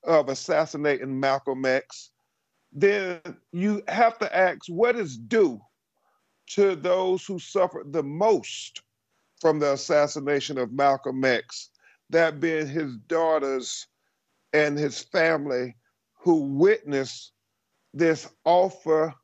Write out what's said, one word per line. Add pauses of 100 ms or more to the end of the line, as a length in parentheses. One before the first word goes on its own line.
of
assassinating
Malcolm
X, (600)
then (320)
you
have
to
ask
what
is
due (880)
to
those
who
suffered
the
most (580)
from
the
assassination
of
Malcolm
X, (380)
that
being
his (120)
daughters (680)
and
his
family (380)
who
witnessed (640)
this (180)
awful (120)